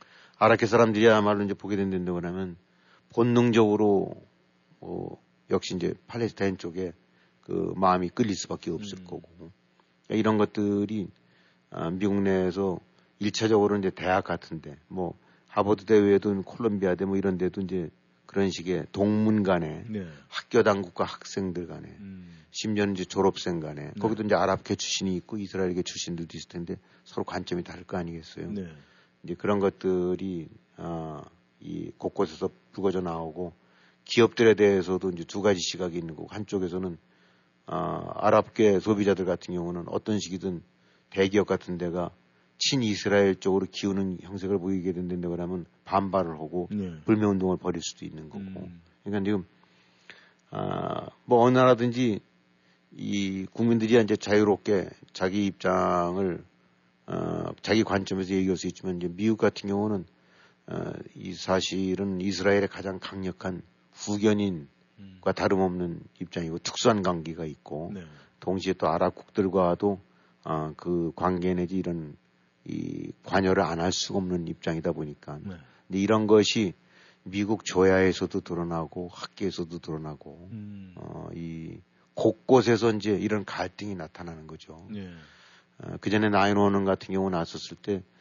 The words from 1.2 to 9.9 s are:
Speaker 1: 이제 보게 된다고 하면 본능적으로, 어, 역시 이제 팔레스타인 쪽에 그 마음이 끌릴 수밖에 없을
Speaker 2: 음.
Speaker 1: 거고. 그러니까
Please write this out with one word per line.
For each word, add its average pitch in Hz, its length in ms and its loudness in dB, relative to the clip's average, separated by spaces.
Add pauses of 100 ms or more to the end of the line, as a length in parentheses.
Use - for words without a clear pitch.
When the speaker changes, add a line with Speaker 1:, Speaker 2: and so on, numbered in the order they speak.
Speaker 1:
이제 98 100 -2
보게 101 220 -4
된다고 90 420 -2
하면 90 380 -6 (580)
본능적으로, 107 1000 4 (680)
어, 87 280 -10 (420)
역시 95 260 0
이제 87 180 -2 (140)
팔레스타인 98 500 -2
쪽에 87 340 -6 (500)
그 87 340 -4
마음이 92 340 2
끌릴 107 240 0
수밖에 - 360 -8
없을 92 280 -10
Speaker 2:
음. 90 60 -20
Speaker 1:
거고. 85 180 -14 (160)
그러니까 - 840 -14